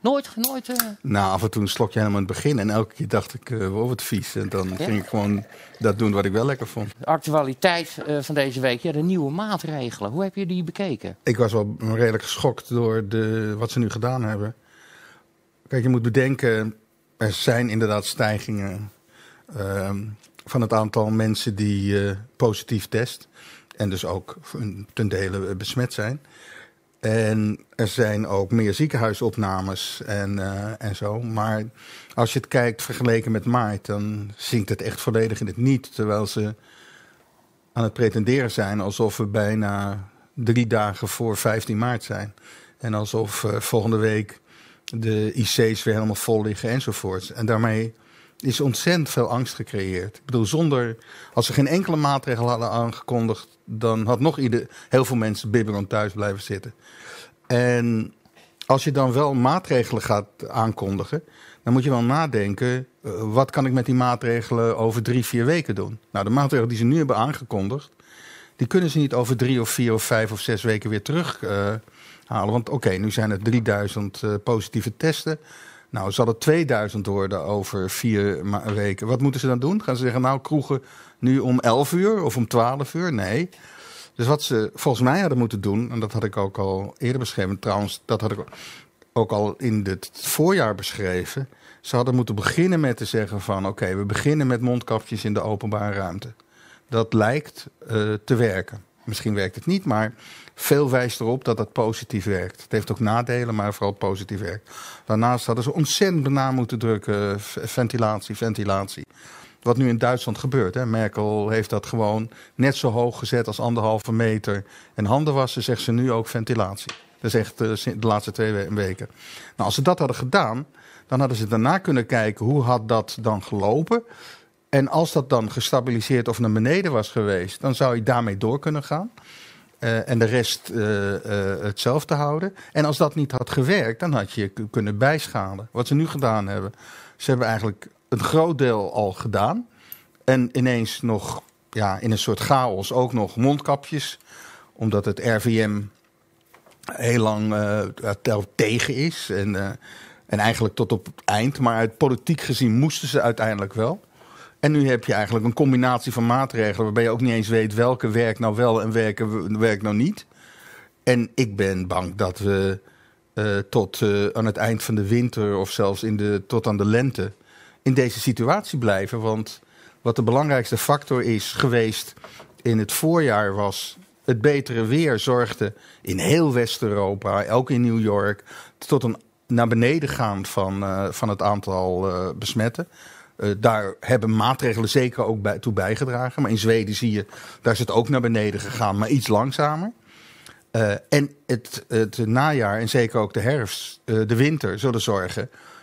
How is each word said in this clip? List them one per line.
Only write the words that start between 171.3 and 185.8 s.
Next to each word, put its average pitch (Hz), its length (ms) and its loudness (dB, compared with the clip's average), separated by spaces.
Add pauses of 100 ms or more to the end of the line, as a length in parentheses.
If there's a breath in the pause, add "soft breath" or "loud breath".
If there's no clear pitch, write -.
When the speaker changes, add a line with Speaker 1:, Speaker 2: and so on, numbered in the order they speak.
Speaker 2:
geweest 117 600 0 (480 loud breath)
in 113 160 2
het 104 140 -2
voorjaar 123 640 2
was 101 440 -4 (260)
het 117 160 2
betere 135 440 2
weer 135 340 2
zorgde 117 560 0 (280 loud breath)
in 92 160 -2
heel 151 340 4
West-Europa, 101 960 0
ook 123 220 2
in 123 100 2
New 113 200 2
York, 101 440 0 (340 loud breath)
tot - 240 2
een 113 140 0 (300)
naar 120 220 4
beneden 120 400 2
gaan 101 380 -2
van, 98 360 -2
eh, 98 280 -2
van - 180 -4
het 101 140 -2
aantal, 95 680 0
eh, 90 240 -2
besmetten. 117 540 -2 (480 loud breath)
Eh, 104 220 -2
daar 107 420 2
hebben 110 360 2
maatregelen 113 520 2
zeker 127 360 2
ook 107 180 -2
bij, 101 160 -2
toe 113 140 -2
bijgedragen. 123 680 -2